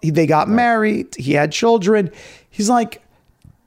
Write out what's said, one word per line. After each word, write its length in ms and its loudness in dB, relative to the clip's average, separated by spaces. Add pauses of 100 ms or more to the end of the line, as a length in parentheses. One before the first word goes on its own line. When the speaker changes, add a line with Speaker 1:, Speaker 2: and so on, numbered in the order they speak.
Speaker 1:
he, 80 -2
they 160 2
got 220 2
Speaker 2:
Right. 80 0
Speaker 1:
married, 600 0
he 180 -4
had 180 0
children. 580 2 (400)
He's 200 -4
like, 340 -2 (640)